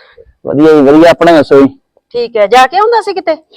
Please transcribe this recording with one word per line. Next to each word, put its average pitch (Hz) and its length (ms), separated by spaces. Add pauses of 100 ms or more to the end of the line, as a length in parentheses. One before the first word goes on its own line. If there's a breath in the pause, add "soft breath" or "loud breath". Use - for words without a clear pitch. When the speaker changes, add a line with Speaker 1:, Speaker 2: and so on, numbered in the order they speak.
(460 soft breath)
Speaker 1:
ਵਧੀਆ 156 280
ਜੀ, 147 80
ਵਧੀਆ। 156 280
ਆਪਣਾ 170 220
ਦੱਸੋ 143 280
ਜੀ? 135 180 (340)
Speaker 2:
ਠੀਕ 240 240
ਹੈ, 208 100
ਜਾ 254 200
ਕੇ 339 100
ਆਉਂਦਾ 440 260
ਸੀ 392 120
ਕਿਤੇ? 320 200 (220 soft breath)